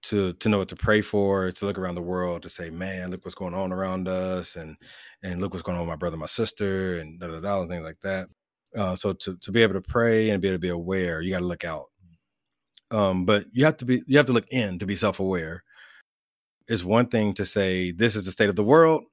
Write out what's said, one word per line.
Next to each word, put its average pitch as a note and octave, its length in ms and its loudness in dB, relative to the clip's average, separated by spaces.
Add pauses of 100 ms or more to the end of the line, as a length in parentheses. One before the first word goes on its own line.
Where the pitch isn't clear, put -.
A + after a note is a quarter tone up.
to, F#2+ 320 0
to - 160 -2
know G#2 80 4
what F#2 120 -2
to F2 60 -12
pray G#2+ 260 2
for, G2 500 0
to G2+ 140 -8
look G2 120 -2
around F#2 160 -4
the F2 80 -6
world, F2 400 -4
to E2 80 -16
say, E2+ 220 -10
"Man, F#2 400 -8
look F2+ 120 -10
what's F2 120 -12
going F2+ 180 -8
on F#2+ 180 -4
around F#2 360 -4
us, F#2 480 -4
and, D#2 220 -14 (440)
and F2+ 200 -6
look F#2 120 -4
what's F2 80 -8
going F2 160 -4
on F2 60 -2
with E2+ 80 -4
my D#2+ 40 -6
brother, E2 220 -4
my D2+ 80 -8
sister," F#2+ 720 -2
and E2 220 -12
da, F2+ 80 -10
da, E2 120 -8
da, G2 220 -2
and E2+ 80 -6
things F2 140 -6
like D#2+ 180 -14
that. F#2+ 280 -6 (460)
Uh, F#2+ 200 -2
so F#2+ 180 -2
to, F2+ 240 -8
to - 140 -12
be A2+ 100 4
able G2 140 6
to F#2+ 60 -2
pray A2 500 2
and G2 100 0
be G2 60 2
able F#2+ 80 2
to F2 40 -4
be F2+ 100 -2
aware, F2 520 -2
you F2+ 80 -4
gotta F2+ 160 -2
look F2 200 -4
out. D#2 200 -8 (1040)
Um, F#2+ 360 2
but G#2 260 4
you B2+ 140 2
have D#3 120 4
to B2+ 80 -8
be, B2 220 2
you C3 100 6
have C#3+ 80 8
to C3 80 0
look A#2 160 2
in G2+ 300 -2
to F#2+ 80 -4
be G2 80 -2
self-aware. F#2 680 -2 (1040)
It's G#2 160 0
one A#2 260 4
thing G#2+ 260 2
to G2+ 100 -2
say, F#2 460 0
"This G2+ 240 2
is G2 100 -2
the F#2+ 60 -4
state G#2 180 4
of F#2+ 60 0
the G#2 80 2
world." D#3+ 500 6